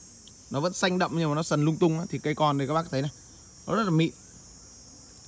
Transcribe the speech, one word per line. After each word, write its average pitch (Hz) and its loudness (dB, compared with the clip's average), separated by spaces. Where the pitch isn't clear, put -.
Nó 131 0
vẫn 175 0
xanh 185 2
đậm 165 2
nhưng 165 2
mà 147 2
nó 160 0
sần 147 4
lung 156 4
tung 160 4
á, 175 -4
thì 147 -4
cây 147 0
con 147 4
đây 139 2
các 143 2
bác 165 0
thấy 135 2
này. 139 -2
Nó 165 0
rất 220 2
là 196 2
mịn. 160 6